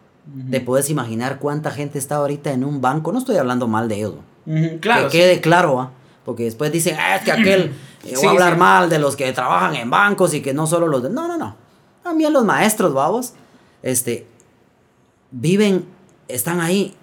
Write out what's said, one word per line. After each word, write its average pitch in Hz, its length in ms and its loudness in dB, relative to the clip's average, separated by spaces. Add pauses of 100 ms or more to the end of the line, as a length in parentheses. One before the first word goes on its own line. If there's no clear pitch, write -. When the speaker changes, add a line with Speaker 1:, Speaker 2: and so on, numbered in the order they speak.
(380)
Speaker 1:
Ujú. 131 120 -10
Speaker 2:
Te 123 100 0
puedes 127 300 0
imaginar 127 480 -4
cuánta 147 320 -4
gente 143 280 -8
está 139 180 -4
ahorita 147 360 -2
en 127 100 -2
un 139 200 -4
banco. 156 300 0
No 254 80 -2
estoy 254 180 -2
hablando 123 300 0
mal 113 200 0
de 110 80 -4
ellos, 98 200 -6
¿va? - 360 -14
Speaker 1:
Ujú, 160 280 -2
claro, 208 280 0
Speaker 2:
Que 147 100 0
quede 180 180 8
Speaker 1:
sí. - 40 -4
Speaker 2:
claro, 165 360 4
¿va? 127 160 -4 (340)
Porque 117 180 -6
después 117 260 -4
dicen, 165 280 -2
"Ah, 180 180 0
es 185 60 -4
que 180 100 0
aquel, 190 400 2 (160)
Speaker 1:
<clears throat> - 160 -20
Speaker 2:
eh, - 60 -14
Speaker 1:
Sí, 127 60 -6
Speaker 2:
voy 135 100 2
a - 40 4
hablar 180 220 4
Speaker 1:
sí. 165 60 2
Speaker 2:
mal 185 320 6
de 160 80 2
los 143 180 0
que 131 160 -2
trabajan 165 440 0
en 117 140 -6
bancos 190 440 2
y 135 80 -4
que 135 100 -4
no 156 140 -2
solo 170 200 0
los 139 160 0
de". 131 80 -2
No, 311 160 -6
no, 349 120 -6
no. 110 180 -10 (460)
También 320 320 0
los 254 100 4
maestros, 185 480 2
vamos. 160 400 -2 (500)
Este, 123 440 -4 (1040)
viven, 180 560 2 (420)
están 170 320 -4
ahí. 180 420 0